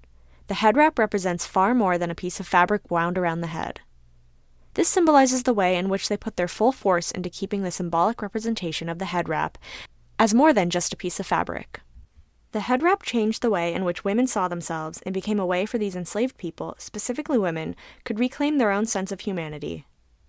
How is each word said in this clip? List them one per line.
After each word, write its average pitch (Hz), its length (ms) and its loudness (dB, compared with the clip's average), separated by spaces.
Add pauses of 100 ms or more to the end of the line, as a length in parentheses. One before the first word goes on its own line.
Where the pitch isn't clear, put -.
(460)
The 196 80 -4
head 214 200 4
wrap 302 240 4
represents 185 460 0
far 196 300 2
more 190 240 4
than 170 120 -2
a 170 40 -4
piece - 260 -8
of 185 80 -10
fabric 185 420 4
wound 175 280 0
around 170 240 0
the 170 60 -4
head." - 320 -8 (960)
This - 160 2
symbolizes 269 540 6
the 247 100 2
way 185 200 2
in 180 140 0
which 196 220 -2
they 208 80 -2
put - 180 -10
their 180 100 0
full 214 240 2
force 185 400 0
into 180 200 -6
keeping 196 320 -6
the 185 80 -4
symbolic 175 500 0
representation 208 720 -4
of 170 80 -6
the 185 80 -4
head 175 200 -2
wrap 156 300 -2 (640)
as 214 160 4
more 294 180 8
than 190 160 4
just 175 240 -2
a 170 60 -10
piece - 200 -6
of 196 60 -4
fabric. - 560 -4 (720)
The 214 80 -2
head 254 220 0
wrap 370 200 2
changed 220 380 0
the 247 80 0
way 175 240 0
in 180 140 -2
which 175 180 -2
women 220 220 2
saw 196 220 0
themselves 165 580 -6
and 185 80 -4
became 208 260 -2
a 190 60 0
way 180 180 0
for 220 140 -4
these 202 180 -4
enslaved 208 400 -4
people, 165 400 -8
specifically 262 640 -4
women, 170 360 -2 (300)
could 214 160 -4
reclaim 285 380 0
their 226 120 4
own 202 140 0
sense 190 260 -4
of 190 100 -8
humanity. 156 640 -8 (420)